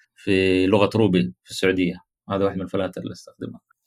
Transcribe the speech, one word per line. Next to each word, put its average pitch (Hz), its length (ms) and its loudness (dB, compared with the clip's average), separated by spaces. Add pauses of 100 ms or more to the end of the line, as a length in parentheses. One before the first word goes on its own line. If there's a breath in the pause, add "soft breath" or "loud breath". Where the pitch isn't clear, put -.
(160)
في 95 520 2
لغة 101 280 4
روبي 90 380 2 (100)
في - 80 -20
السعودية، 92 440 -2 (340)
هذا 98 160 -2
واحد 95 100 -4
من 95 60 -6
الفلاتر 92 400 -6
اللي - 120 -12
استخدمها. - 480 -16 (240)